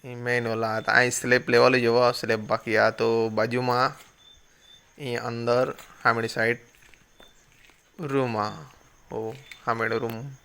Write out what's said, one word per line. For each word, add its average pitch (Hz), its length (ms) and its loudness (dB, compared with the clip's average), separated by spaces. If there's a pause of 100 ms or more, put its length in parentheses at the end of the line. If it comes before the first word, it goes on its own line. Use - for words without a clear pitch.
ઈ 123 120 -14
મેન 120 320 -2
ઓલા 113 320 -2
હતા. 110 140 -2
અહીં 123 180 4
સ્લેબ 123 380 0
લેવલ 123 300 6
જોવો, 120 340 4
સ્લેબ 110 260 -2
બાકી 110 380 -2
આ 107 140 4
તો 113 380 0
બાજુમાં 123 680 0 (1000)
ઈ 123 180 -8
અંદર 120 580 -2 (300)
હામેની 117 240 0
સાઈડ 117 320 -2 (1400)
રૂમ 135 360 -2
આ. 101 300 -4 (460)
ઓ, 110 240 -8 (300)
હામેનો 113 340 -2
રૂમ. 117 180 -6 (280)